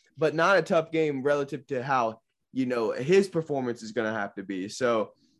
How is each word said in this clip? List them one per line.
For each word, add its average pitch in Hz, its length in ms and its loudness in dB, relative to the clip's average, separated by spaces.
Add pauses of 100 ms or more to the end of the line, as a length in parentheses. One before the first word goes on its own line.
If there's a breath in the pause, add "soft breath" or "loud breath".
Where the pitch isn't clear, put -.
(160)
but 147 200 0
not 175 200 4
a 175 60 4
tough 165 300 0
game 151 320 0
relative 143 440 -2
to 127 140 -4
how, 120 380 0 (320)
you 131 140 -2
know, 120 260 0
his 185 340 4
performance 135 560 -4
is 110 80 -12
gonna 110 240 -2
have 104 220 -6
to 101 80 -10
be. 95 240 -6
So 113 420 0 (300)